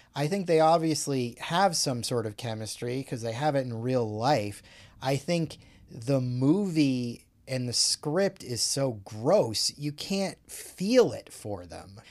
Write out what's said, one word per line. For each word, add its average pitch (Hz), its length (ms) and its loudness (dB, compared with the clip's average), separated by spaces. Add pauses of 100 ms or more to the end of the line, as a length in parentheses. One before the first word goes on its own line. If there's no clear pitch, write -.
(140)
I 143 120 -2
think 190 200 -2
they 160 140 4
obviously 151 800 2
have 175 360 2
some 123 260 -2
sort 113 240 -2
of 107 100 -8
chemistry 120 640 -6
'cause 123 200 -8
they 113 100 -4
have 139 240 0
it 135 100 2
in 117 140 -6
real 123 280 0
life. 113 540 0 (380)
I 135 160 0
think 165 400 -2 (340)
the 127 300 0
movie 131 1040 2 (240)
and 127 200 -4
the 117 40 -4
script 180 720 0
is 120 180 -4
so 131 420 0
gross, 117 720 2
you 147 160 -6
can't 190 440 -4 (120)
feel 202 640 2
it - 200 -12
for 98 340 -10
them. 87 340 -16 (100)